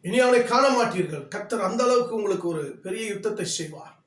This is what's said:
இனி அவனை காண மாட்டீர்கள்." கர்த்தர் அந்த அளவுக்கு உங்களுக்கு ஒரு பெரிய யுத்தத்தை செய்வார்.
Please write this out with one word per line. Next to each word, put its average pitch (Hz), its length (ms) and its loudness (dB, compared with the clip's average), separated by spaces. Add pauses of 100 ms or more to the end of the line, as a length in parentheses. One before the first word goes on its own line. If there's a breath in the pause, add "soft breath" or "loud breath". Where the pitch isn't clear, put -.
இனி 220 180 0
அவனை 247 240 6
காண 254 240 4
மாட்டீர்கள்." 185 600 0
கர்த்தர் 202 320 -6
அந்த 226 240 0
அளவுக்கு 240 300 2
உங்களுக்கு 185 340 -2
ஒரு 151 340 -6
பெரிய 220 240 -6
யுத்தத்தை 202 380 -4
செய்வார். - 520 -8 (100)